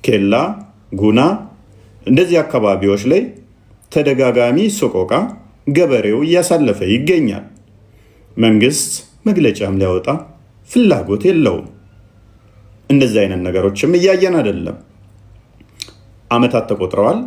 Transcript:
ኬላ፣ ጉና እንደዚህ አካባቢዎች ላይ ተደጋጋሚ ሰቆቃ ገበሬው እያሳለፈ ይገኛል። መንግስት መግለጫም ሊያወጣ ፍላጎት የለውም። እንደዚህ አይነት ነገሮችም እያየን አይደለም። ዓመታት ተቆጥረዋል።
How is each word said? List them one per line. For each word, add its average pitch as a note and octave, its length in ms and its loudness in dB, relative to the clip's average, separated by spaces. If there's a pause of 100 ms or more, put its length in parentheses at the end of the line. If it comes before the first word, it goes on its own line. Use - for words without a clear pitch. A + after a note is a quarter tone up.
ኬላ፣ G2+ 300 0 (600)
ጉና G#2+ 280 2 (840)
እንደዚህ E3+ 320 2
አካባቢዎች G2+ 680 0
ላይ E3 160 2 (720)
ተደጋጋሚ B2+ 640 2 (140)
ሰቆቃ F#2+ 400 -2 (560)
ገበሬው C3+ 540 2
እያሳለፈ D#3+ 680 0
ይገኛል። B2+ 580 -2 (920)
መንግስት A2+ 540 2 (320)
መግለጫም G#2+ 540 0
ሊያወጣ F#2 300 -2 (640)
ፍላጎት G3+ 540 0
የለውም። D3+ 420 0 (1200)
እንደዚህ B2+ 300 2
አይነት F#2+ 220 -2
ነገሮችም F#2+ 520 -2
እያየን F#3 420 2
አይደለም። G2 420 -4 (1500)
ዓመታት A#2+ 360 0
ተቆጥረዋል። G#2 600 -2